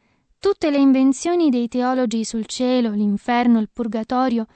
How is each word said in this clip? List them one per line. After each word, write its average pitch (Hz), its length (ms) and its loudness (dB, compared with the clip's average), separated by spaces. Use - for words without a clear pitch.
Tutte 381 320 -2
le 285 80 2
invenzioni 277 720 2
dei 240 180 0
teologi 247 560 -2
sul 220 220 -6
cielo, 247 460 -2
l'inferno, 226 680 0
il 214 140 -2
purgatorio 233 840 -2